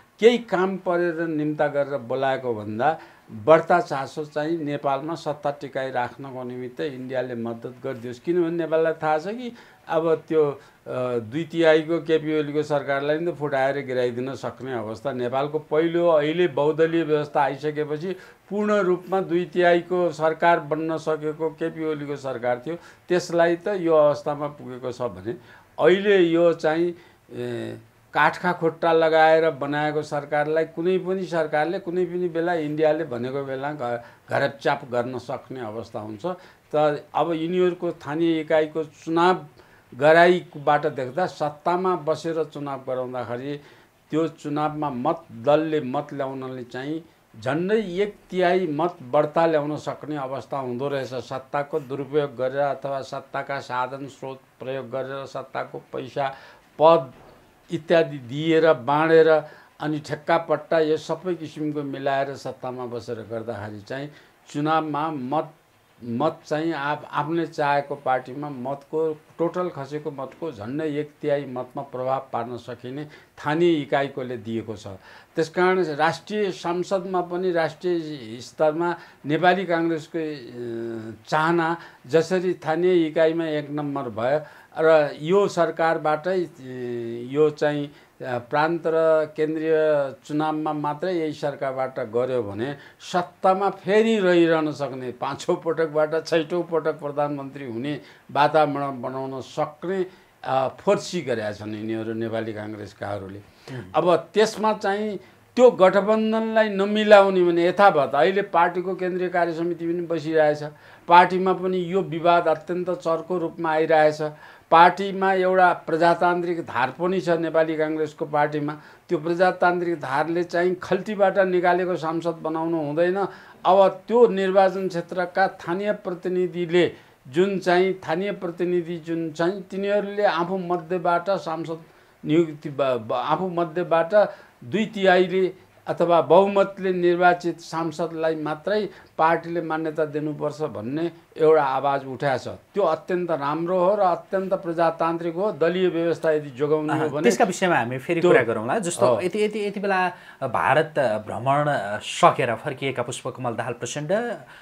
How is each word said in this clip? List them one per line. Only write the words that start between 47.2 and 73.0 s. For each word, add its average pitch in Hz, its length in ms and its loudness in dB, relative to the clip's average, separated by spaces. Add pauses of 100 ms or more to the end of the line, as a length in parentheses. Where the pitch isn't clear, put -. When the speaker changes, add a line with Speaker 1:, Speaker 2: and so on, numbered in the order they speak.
Speaker 1:
झन्डै 175 400 0
एक 202 340 -4 (160)
तिहाई 180 360 2
मत 160 280 -2 (160)
बढ्ता 151 340 2
ल्याउन 151 320 2
सक्ने 143 400 -8
अवस्था 135 400 -8
हुँदो 127 300 -4
रहेछ। 135 260 -4
सत्ताको 135 680 -6
दुरुपयोग 139 560 -4
गरेर 131 240 -2
अथवा 139 420 -2
सत्ताका 139 580 -8
साधन 127 480 -6
स्रोत 135 320 -14 (200)
प्रयोग 131 300 -8
गरेर 135 360 -8
सत्ताको 131 520 -10
पैसा, 135 580 -6 (440)
पद 156 320 6 (600)
इत्यादि 160 460 0
दिएर, 156 560 2
बाँडेर 156 720 4 (360)
अनि 151 200 -4
ठेक्का 151 380 -2
पट्टा 156 420 0
यो 156 180 2
सबै 170 380 -6
किसिमको 151 480 -6
मिलाएर 139 520 -2
सत्तामा 127 500 -10
बसेर 117 300 -8
गर्दाखेरि 107 640 -10
चाहिँ 135 280 -10 (400)
चुनावमा 156 640 -2
मत, 147 380 -4 (540)
मत 139 440 -2
चाहिँ 160 260 -2
आफ-, 147 380 -4
आफूले 156 360 -2
चाहेको 143 480 0
पार्टीमा 131 540 -4
मतको, 143 680 -4 (220)
टोटल 170 300 -2
खसेको 147 420 -10
मतको 139 400 -10
झन्डै 131 380 -6
एक 147 220 -4 (100)
तिहाई 147 240 0
मतमा 127 360 -10
प्रभाव 131 520 -4
पार्न 120 240 -6
सकिने 127 460 -12